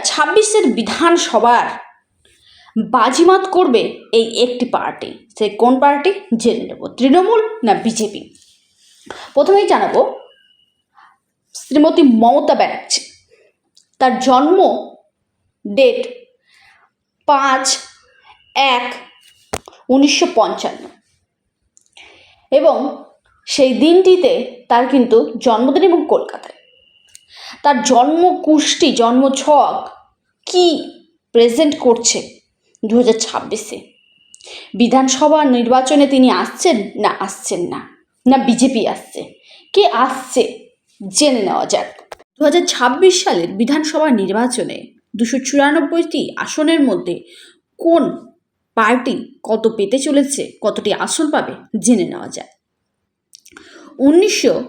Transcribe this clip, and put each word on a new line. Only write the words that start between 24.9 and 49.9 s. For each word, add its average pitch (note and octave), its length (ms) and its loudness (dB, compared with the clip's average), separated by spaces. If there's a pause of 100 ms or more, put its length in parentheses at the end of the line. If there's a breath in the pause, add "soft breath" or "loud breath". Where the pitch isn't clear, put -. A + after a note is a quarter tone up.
জন্মদিন C4 440 2
এবং E4+ 260 4
কলকাতায়। - 440 -4 (1120 loud breath)
তার C#4 200 2
জন্ম D#4 580 2
কুষ্টি, D4+ 500 2
জন্ম A#3+ 380 2
ছক C4+ 600 0 (560)
কি F4 460 0 (400)
প্রেজেন্ট A#3+ 480 2
করছে A#3 600 -2 (460)
দুহাজার A3+ 280 2
ছাব্বিশে? - 680 -8 (920 loud breath)
বিধানসভা C4+ 720 2
নির্বাচনে B3+ 640 2
তিনি B3+ 240 4
আসছেন G3+ 640 -2
না G3 240 -2
আসছেন F#3+ 420 -8
না, D3+ 280 -10 (380)
না C4+ 100 4
বিজেপি A#3 500 0
আসছে, - 460 -10 (400 soft breath)
কে G4 140 4
আসছে - 840 -2 (380)
জেনে B3+ 340 0
নেওয়া E3 240 -2
যাক। - 220 -4 (520)
দুহাজার D4+ 280 2
ছাব্বিশ D4+ 560 2
সালের D4+ 240 -2
বিধানসভা D4+ 600 -2
নির্বাচনে G3+ 840 -4 (240)
দুশো A#3 220 -2
চুরানব্বইটি D4 960 -2
আসনের D#4 440 -2
মধ্যে F3+ 420 -2 (540 soft breath)
কোন E4 480 0 (500)
পার্টি A#3 680 -2
কত A3 240 -2
পেতে A3 320 -2